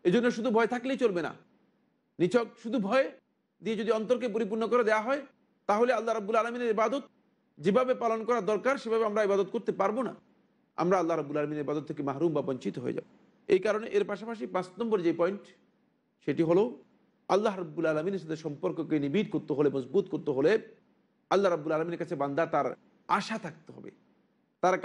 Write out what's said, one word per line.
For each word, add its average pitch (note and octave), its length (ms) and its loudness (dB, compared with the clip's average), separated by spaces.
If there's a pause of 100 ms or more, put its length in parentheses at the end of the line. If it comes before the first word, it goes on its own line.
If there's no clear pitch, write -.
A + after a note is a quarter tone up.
এই F3+ 80 4
জন্য A#3 140 4 (100)
শুধু A#3 180 -2
ভয় A3+ 180 4
থাকলেই B3 300 -2
চলবে F#3 240 2
না, - 40 -8 (880)
নিছক G#3+ 280 2 (160)
শুধু A3+ 140 -4 (100)
ভয় C4 180 4 (560)
দিয়ে G#3+ 200 -2
যদি A3 100 0
অন্তরকে A3 440 0
পরিপূর্ণ A3 320 -2
করে A#3 220 2
দেওয়া G#3+ 180 2
হয়, C#4 140 -2 (480)
তাহলে A#3 240 4
আল্লাহ A3+ 220 0
রাব্বুল A3 260 0
আলামিনের A#3 340 -2
ইবাদত A3 280 0 (540)
যেভাবে A3 360 2 (100)
পালন A3+ 240 0
করা A#3+ 120 2 (120)
দরকার A#3+ 320 2
সেভাবে A3+ 260 0
আমরা G#3 140 0
ইবাদত G3 320 2
করতে G#3 160 -2 (100)
পারবো A3 260 0
না, - 60 -8 (640)
আমরা F3 240 4
আল্লাহ E3 160 0
রাব্বুল D3 220 -4
আলামিনের D3 260 -2
ইবাদত D3 240 -2
থেকে D#3 140 -8
মাহরুম C#3 300 0
বা C#3+ 140 0
বঞ্চিত C#3 360 -4
হয়ে B2 140 -4
যাব। - 80 -10 (440)
এই F#3 160 6
কারণে G#3+ 200 0 (120)
এর G3+ 120 2
পাশাপাশি A3 340 -8 (120)
পাঁচ F3+ 120 -2 (120)
নম্বর A3 260 0
যে E3+ 140 4
পয়েন্ট, G3 240 0 (840)
সেটি E3 220 2
হলো F3+ 140 6 (680)
আল্লাহ G#3 260 2
রাব্বুল D#3+ 360 -4
আলামিনের E3+ 320 -2
সাথে D#3 220 -8
সম্পর্ককে D#3 580 -4
নিবিড় F3+ 300 0
করতে D#3 240 -2
হলে, D3 180 4
মজবুত C3+ 380 0
করতে D3 240 -4
হলে D3 140 4 (800)
আল্লাহ F#3+ 200 4
রাব্বুল D#3+ 240 -2
আলামিনের E3 260 -4
কাছে E3 140 -6
বান্দা C#3+ 280 0 (100)
তার C#3 140 2 (420)
আশা G#3 360 0
থাকতে - 300 -16
হবে, - 160 -18 (720)
তার F#3 220 4